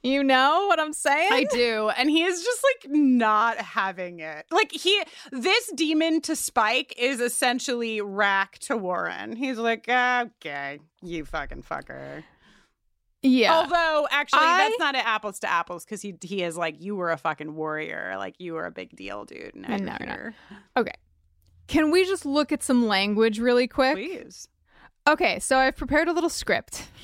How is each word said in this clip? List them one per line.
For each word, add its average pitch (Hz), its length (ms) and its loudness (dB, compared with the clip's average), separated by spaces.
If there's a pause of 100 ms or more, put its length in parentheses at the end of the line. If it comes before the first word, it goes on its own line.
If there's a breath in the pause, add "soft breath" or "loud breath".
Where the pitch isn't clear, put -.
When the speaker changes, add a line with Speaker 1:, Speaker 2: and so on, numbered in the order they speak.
Speaker 1:
You 269 220 2
know 277 440 4
what 339 120 4
I'm 302 140 -2
saying? 311 380 2
Speaker 2:
I 269 140 4
do. 233 440 0
And 247 200 0
he 320 140 4
is 359 200 0
just, 392 200 -2
like, 508 280 0
not 233 680 4
having 185 640 -6
it. 156 320 -12
Like, 403 200 2
he, 392 300 0 (300 loud breath)
this 381 420 0
demon 320 480 2
to 320 140 -4
Spike 240 640 0
is 247 240 -2
essentially 240 800 -2
Rack 196 580 0
to 269 180 -4
Warren. 185 580 -6
He's 254 220 -4
like, 226 320 -2
"Okay, 220 920 -2 (220)
you 165 240 -8
fucking 139 380 -10
fucker." 139 600 -12 (1000 soft breath)
Speaker 1:
Yeah. 254 320 6
Speaker 2:
Although, 320 560 2
actually, 285 320 2
Speaker 1:
I 359 260 4
Speaker 2:
that's 453 100 -2
not 294 160 0
an 254 80 0
apples 214 360 -4
to - 100 -4
apples, 170 360 -2
'cause - 180 -10
he, 202 180 -10
he 185 220 -4
is 170 120 -4
like, 165 240 -4
"You 196 160 -6
were 175 160 -2
a 160 60 0
fucking 151 380 -6
warrior. 156 640 -6
Like, - 200 -10
you 175 140 -10
were 160 140 -6
a 85 40 -8
big 92 240 -14
deal, 101 300 -12
dude." - 300 -16
And - 120 -16
Speaker 1:
And 202 180 -4
Speaker 2:
now - 140 -8
Speaker 1:
now - 60 -10
you're - 120 -8
Speaker 2:
you're 226 180 -12 (160 loud breath)
Speaker 1:
not. 202 100 -20 (200 loud breath)
Okay. - 140 -4 (680)
Can 311 240 2
we 359 160 4
just 370 220 -4
look 285 240 2
at 294 100 -2
some 247 260 4
language 208 520 2
really 247 280 4
quick? 269 280 2
Speaker 2:
Please. 294 520 -10 (600 soft breath)
Speaker 1:
Okay, 302 320 2
so - 180 2
I've 262 180 4
prepared 302 320 0
a 349 60 -2
little 330 160 0
script. - 580 -4 (160 loud breath)